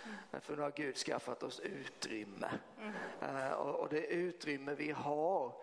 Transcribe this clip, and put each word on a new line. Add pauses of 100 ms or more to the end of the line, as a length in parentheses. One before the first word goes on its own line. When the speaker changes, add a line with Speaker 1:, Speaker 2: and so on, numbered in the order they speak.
(420)
Speaker 1:
För
nu
har
Gud
skaffat
oss
utrymme." (320)
Speaker 2:
Mm. (280)
Speaker 1:
Eh,
och,
och
det
utrymme
vi
har, (120)